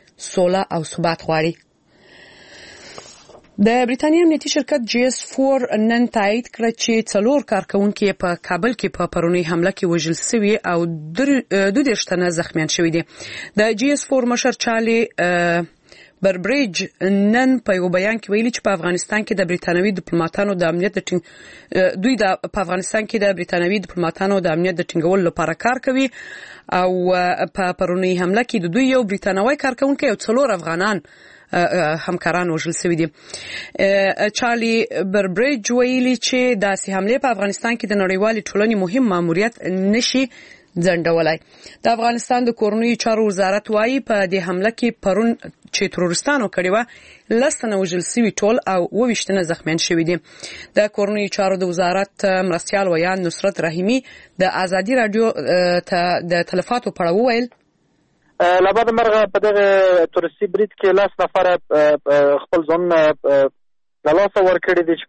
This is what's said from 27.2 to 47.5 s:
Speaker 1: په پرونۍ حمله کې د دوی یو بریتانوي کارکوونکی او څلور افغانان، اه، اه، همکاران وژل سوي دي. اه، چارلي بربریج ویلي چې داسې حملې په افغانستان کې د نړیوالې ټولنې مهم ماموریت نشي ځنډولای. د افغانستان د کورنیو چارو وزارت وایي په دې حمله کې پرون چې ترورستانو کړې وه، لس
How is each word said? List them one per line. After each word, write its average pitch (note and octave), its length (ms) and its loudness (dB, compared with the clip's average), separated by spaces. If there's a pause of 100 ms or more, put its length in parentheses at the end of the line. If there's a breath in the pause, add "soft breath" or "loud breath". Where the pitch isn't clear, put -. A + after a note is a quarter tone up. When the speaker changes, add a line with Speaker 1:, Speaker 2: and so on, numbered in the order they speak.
Speaker 1:
په F#3 260 -4
پرونۍ F#3 500 -2
حمله F#3+ 220 0
کې A#3+ 180 -4
د E3+ 60 -4
دوی A3+ 220 0
یو C4 140 2
بریتانوي G3+ 520 0
کارکوونکی C#4 520 -2
او G#3+ 80 0
څلور A#3+ 340 0
افغانان، F3+ 480 -2
اه، - 600 -10
اه، E3 500 0
همکاران F3 420 -2
وژل D#3+ 220 -4
سوي E3+ 240 -2
دي. D#3+ 120 0 (720 loud breath)
اه، G3 500 2
چارلي A3+ 560 0 (200)
بربریج G3+ 640 0
ویلي B3 440 2
چې B3+ 440 0
داسې G3 300 -2
حملې G3 280 0
په C#4 100 -2
افغانستان G3+ 480 -2
کې A#3 100 -8
د G3+ 80 -2
نړیوالې G3+ 480 0
ټولنې G#3+ 340 0
مهم G3+ 340 0
ماموریت F3 580 0
نشي G#3+ 600 0 (500 loud breath)
ځنډولای. E3 580 0 (460 loud breath)
د - 40 2
افغانستان A#3 580 0
د A#3 40 0
کورنیو A3+ 460 0
چارو A3 300 0
وزارت G3 460 0
وایي A3+ 280 0
په G3+ 260 0
دې F3+ 240 -2
حمله F#3 200 0
کې A#3 220 -2 (100)
پرون A3 340 2 (380)
چې G3 140 -2
ترورستانو F3+ 580 -2
کړې F#3 240 -2
وه، A3+ 160 0 (440 loud breath)
لس C4 280 0